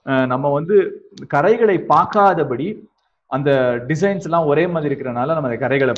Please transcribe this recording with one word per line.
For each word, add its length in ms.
அஹ், 200
நம்ம 260
வந்து 560
கரைகளை 600
பார்க்காதபடி 1000
அந்த 600
designs 360
எல்லாம் 220
ஒரே 220
மாதிரி 280
இருக்கிறனால 300
நம்ம 100
அந்த 220
கரைகளை 400